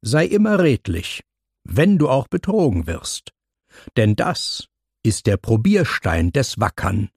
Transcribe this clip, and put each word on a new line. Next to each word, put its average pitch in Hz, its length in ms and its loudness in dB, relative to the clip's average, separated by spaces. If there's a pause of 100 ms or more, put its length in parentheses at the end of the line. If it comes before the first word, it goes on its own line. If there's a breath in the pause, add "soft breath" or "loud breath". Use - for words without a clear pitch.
Sei 147 240 0
immer 208 340 2
redlich, 107 640 -2 (400)
wenn 175 340 2
du 147 120 2
auch 131 180 0
betrogen 160 600 0
wirst. - 440 -10 (680 loud breath)
Denn 107 180 4
das - 540 -6 (340)
ist - 240 0
der 98 100 2
Probierstein 110 960 0
des - 280 -2
Wackern 104 580 -2